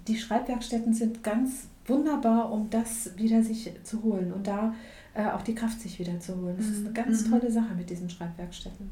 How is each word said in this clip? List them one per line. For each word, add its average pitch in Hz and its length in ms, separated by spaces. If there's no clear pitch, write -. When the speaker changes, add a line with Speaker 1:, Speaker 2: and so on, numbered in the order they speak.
Speaker 1:
die 220 100
Schreibwerkstätten 233 720
sind 226 300
ganz 247 460
wunderbar, 233 680
um 214 180
das - 460
wieder 226 260
sich 220 300
zu 220 180
holen 190 300
und 196 140
da, 214 280
äh, 214 120
auch - 160
die 226 120
Kraft 226 260
sich - 180
wieder 175 220
zu 185 160
holen. 180 200
Das 214 100
ist 208 140
eine 214 100
Speaker 2:
Mhm. 226 40
Speaker 1:
ganz 226 320
Speaker 2:
Mhm. 226 40
Speaker 1:
tolle 240 200
Sache 220 260
mit 175 140
diesen 175 200
Schreibwerkstätten. 180 800